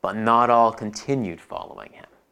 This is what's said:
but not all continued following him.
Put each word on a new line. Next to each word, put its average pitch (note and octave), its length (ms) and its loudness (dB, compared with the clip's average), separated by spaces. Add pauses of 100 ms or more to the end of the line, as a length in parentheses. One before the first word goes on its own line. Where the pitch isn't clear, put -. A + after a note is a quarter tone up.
but F#2+ 160 -4
not A#2 340 4
all A#2 220 4
continued G#2+ 680 -6
following - 520 -16
him. - 140 -20 (260)